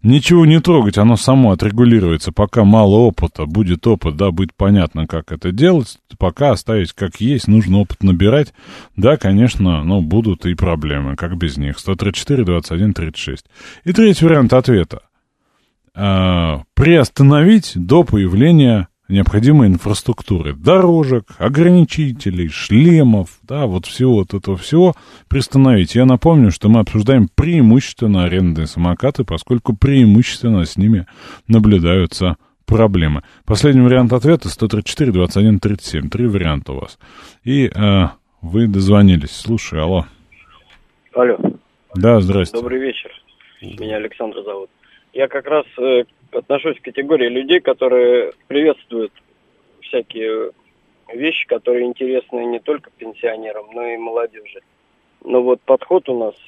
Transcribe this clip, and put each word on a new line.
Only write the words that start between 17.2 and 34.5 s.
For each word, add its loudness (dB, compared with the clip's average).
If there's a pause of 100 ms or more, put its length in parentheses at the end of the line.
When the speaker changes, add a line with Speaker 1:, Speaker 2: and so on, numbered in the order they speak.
Speaker 1:
до 2
появления 2 (200)
необходимой 2
инфраструктуры, -4
дорожек, 2 (140)
ограничителей, 0
шлемов, 2
да, -6
вот -6
всего 0
вот -4
этого -6
всего 0 (340)
приостановить. 2
Я 4
напомню, 4
что -2
мы 4
обсуждаем 0
преимущественно 2
арендные -2
самокаты, -4
поскольку -4
преимущественно 2
с -10
ними 0 (420)
наблюдаются 2 (300)
проблемы. 0 (220)
Последний 2
вариант 2
ответа — 0
сто -6